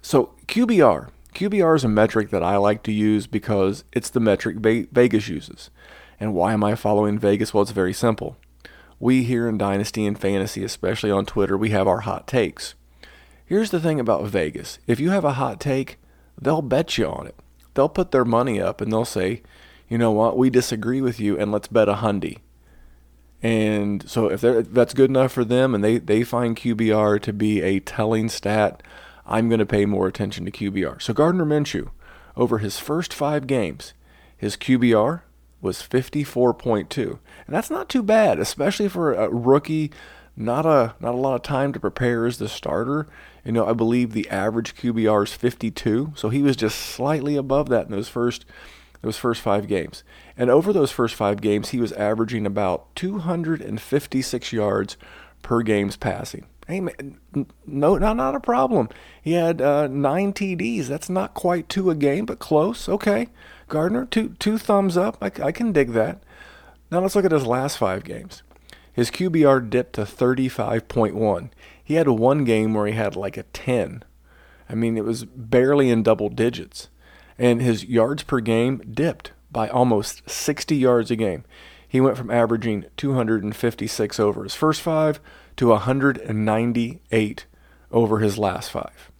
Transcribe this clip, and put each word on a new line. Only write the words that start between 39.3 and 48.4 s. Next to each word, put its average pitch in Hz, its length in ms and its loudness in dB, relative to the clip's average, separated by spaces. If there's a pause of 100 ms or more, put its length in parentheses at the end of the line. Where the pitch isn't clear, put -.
Not 123 280 -2
a, 127 320 4
not 120 160 -4
a - 20 -4
lot 135 160 -2
of 120 80 -4
time 139 320 -4
to 120 60 -10
prepare 120 480 -2
as 120 100 -4
the 107 100 -8
starter. 123 600 -4 (360)
You 113 80 -6
know, 113 160 2
I 113 60 0
believe 117 400 0
the 107 160 -4
average 110 460 -4
Q 120 180 -4
B 110 140 2
R 104 160 4
is - 100 -4
fifty-two, 120 840 -2
so 107 140 -4
he 139 140 0
was 135 120 4
just 107 220 -2
slightly 143 580 -4
above 139 340 0
that 117 180 2
in - 40 -10
those 101 160 -6
first, 120 380 -4 (560)